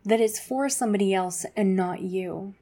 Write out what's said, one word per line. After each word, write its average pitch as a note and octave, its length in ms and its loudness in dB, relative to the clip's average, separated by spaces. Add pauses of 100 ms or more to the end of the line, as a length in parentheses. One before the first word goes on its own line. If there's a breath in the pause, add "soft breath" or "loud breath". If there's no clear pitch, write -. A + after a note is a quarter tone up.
that A3 160 4
it's A3 180 2
for C4+ 300 -2
somebody G#3 440 2
else F#3 320 -2 (120)
and G3 180 4
not F3+ 280 0
you F#3 600 -6